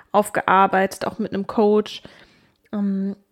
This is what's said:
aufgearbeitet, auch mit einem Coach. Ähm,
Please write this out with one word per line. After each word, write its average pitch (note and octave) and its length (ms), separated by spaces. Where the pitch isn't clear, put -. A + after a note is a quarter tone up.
aufgearbeitet, G3 960
auch F#3+ 140
mit G#3 120
einem G3 140
Coach. G#3 560
Ähm, G3 420